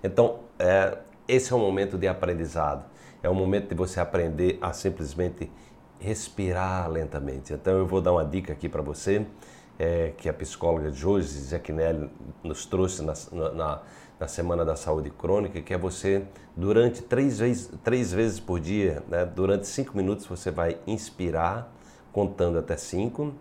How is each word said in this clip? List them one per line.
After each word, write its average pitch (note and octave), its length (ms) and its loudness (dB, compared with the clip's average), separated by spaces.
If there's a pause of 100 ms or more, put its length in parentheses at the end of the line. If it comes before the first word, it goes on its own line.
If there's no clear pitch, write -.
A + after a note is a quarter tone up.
Então, G#2+ 380 4 (180)
é, F#2+ 400 4 (300)
esse B2+ 260 4
é - 20 2
um A#2+ 40 6
momento G2 380 2
de F#2 100 2
aprendizado, E2 760 0 (360)
é - 80 2
um F#2 60 4
momento F#2+ 340 2
de F2 60 -2
você F2+ 240 -2
aprender E2+ 640 2
a F2+ 120 -2
simplesmente E2 760 -4 (480)
respirar F#2 920 -2
lentamente. D2 640 -4
Então F#2+ 240 2
eu F#2+ 80 4
vou F#2 160 2
dar F2 120 4
uma E2 120 4
dica E2+ 280 -4
aqui E2 140 -6
pra D2+ 140 -4
você, F#2+ 440 0 (520)
é, E2 400 0
que - 100 -6
a D#2+ 60 -2
psicóloga D#2 580 0
Josi D2 480 0
Zecchinelli D#2 720 -2 (340)
nos D#2 220 -6
trouxe F#2 380 0
na, D#2 100 -2 (400)
na, D#2 280 -2 (380)
na E2+ 80 -4
Semana E2+ 380 0
da D#2 100 2
Saúde D#2 360 -2
Crônica, F#2+ 500 0
que F2 120 -6
é F2+ 40 0
você, G2 480 0 (320)
durante A2+ 460 4
três B2+ 360 2
vezes, A#2+ 320 0 (120)
três A#2+ 280 2
vezes G2+ 280 2
por F2+ 200 -2
dia, F2 480 0
né, E2+ 180 2
durante F#2+ 420 0
cinco - 280 -4
minutos, G2+ 300 0
você F2 260 -6
vai E2 340 0
inspirar, F#2 840 -2 (400)
contando F#2+ 480 2
até E2 160 -2
cinco A#2+ 640 -4